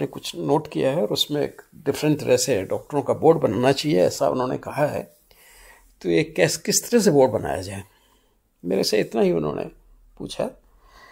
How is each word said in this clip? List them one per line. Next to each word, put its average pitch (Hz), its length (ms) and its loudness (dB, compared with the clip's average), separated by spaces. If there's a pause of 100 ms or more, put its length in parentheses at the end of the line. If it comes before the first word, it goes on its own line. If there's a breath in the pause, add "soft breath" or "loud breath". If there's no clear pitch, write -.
ने 143 60 -4
कुछ - 280 -12
नोट 156 320 0
किया 135 240 -2
है 165 100 -2
और 208 60 -2
उसमें 147 340 -2
एक - 200 -6 (140)
डिफरेंट 151 440 0
तरह 123 180 2
से 110 260 0
डॉक्टरों 120 380 -4
का 120 120 0
बोर्ड 139 240 6
बनना 123 340 2
चाहिए, 156 300 2
ऐसा 143 280 2
उन्होंने 127 280 -2
कहा - 280 -2
है। - 320 -6 (840 soft breath)
तो 180 80 -6
ये 165 140 4
केस 160 340 0
किस - 340 -4
तरह 233 100 4
से 185 100 4
बोर्ड 131 200 6
बनाया 90 300 -4
जाए, 98 220 -10 (840)
मेरे 185 180 0
से - 160 0
इतना 113 220 -2
ही 185 100 4
उन्होंने 76 340 -2 (520)
पूछा - 280 -6 (640 soft breath)